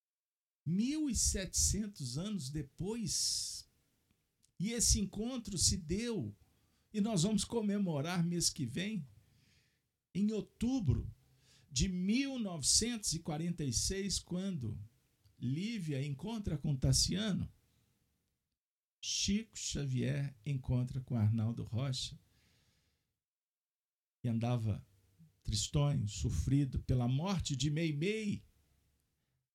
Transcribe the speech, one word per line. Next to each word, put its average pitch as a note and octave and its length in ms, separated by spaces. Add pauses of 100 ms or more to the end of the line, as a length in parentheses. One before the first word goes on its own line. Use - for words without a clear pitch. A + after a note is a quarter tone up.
(640)
mil C4 440
e G#3+ 60
setecentos F3+ 1000
anos F3+ 320
depois, D#3 1200 (880)
e G3+ 140
esse A#3 280
encontro G#3+ 580
se G3 200
deu, F3+ 580 (580)
e G#3+ 80
nós G3+ 220
vamos G#3+ 200
comemorar F#3 800
mês E3+ 260
que - 160
vem, E3+ 400 (1080)
em G#3 180
outubro G#3+ 800 (600)
de E3 200
mil A#3 500
novecentos G#3 720
e D#3+ 60
quarenta E3 440
e C3 100
seis, F#3+ 460
quando E3 600 (580)
Lívia D3+ 680
encontra E3+ 520
com D3 180
Tassiano, E3+ 760 (1500)
Chico - 520
Xavier C#3 760 (120)
encontra C3 560
com B2+ 160
Arnaldo A2 460
Rocha, B2+ 540 (2000)
que A#2+ 80
andava A2+ 520 (640)
tristonho, C#3 640
sofrido C3+ 760
pela B2 220
morte D3+ 480
de C#3 160
Meimei, E3+ 720 (1120)